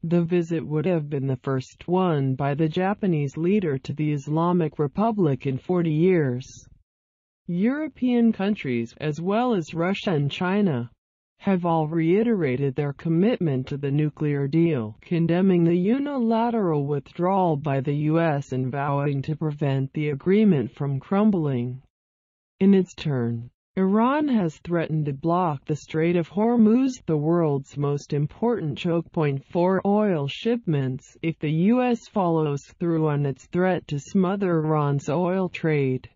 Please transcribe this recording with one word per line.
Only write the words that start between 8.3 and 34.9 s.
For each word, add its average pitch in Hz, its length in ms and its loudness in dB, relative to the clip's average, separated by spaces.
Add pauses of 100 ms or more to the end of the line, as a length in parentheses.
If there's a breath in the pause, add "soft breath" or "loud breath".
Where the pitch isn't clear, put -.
countries, 135 680 -2
as 151 220 -4
well 226 320 0
as 170 180 -4
Russia 180 400 -2
and 143 180 0
China, 180 600 -2 (500)
have 185 240 0
all 165 220 2
reiterated 160 880 0
their 143 180 -4
commitment 165 760 0
to 147 80 -6
the 139 160 -4
nuclear 147 560 0
deal, 143 520 0
condemning 175 640 2
the 170 140 4
unilateral 226 1080 0
withdrawal 170 720 0
by 139 240 -2
the 143 140 -2
U 151 240 0
S 151 320 0
and 131 220 -2
vowing 143 500 -2
to 156 140 -4
prevent 143 560 -2
the 151 160 -2
agreement 180 640 2
from 139 260 -4
crumbling. 147 840 0 (800)
In 196 160 6
its 185 180 2
turn, 120 580 -4 (260)
Iran 226 500 2
has 214 320 0
threatened 156 480 -2
to 147 60 -4
block 165 520 -2
the 156 120 -4
Strait 165 400 -2
of 170 120 0
Hormuz, 233 680 2 (120)
the 160 100 0
world's 151 600 0
most 143 360 -4
important 151 640 -2
choke 170 360 -2
point 143 320 -2
for 180 420 0
oil 202 400 0
shipments, 143 960 -4
if 160 160 -4
the 151 140 -2
U 196 300 2
S 240 260 -2
follows 160 560 0 (160)
through 165 260 0
on 143 180 0
its 139 220 -6
threat 180 400 0
to 143 140 -4
smother 185 580 0
Iran's 151 500 0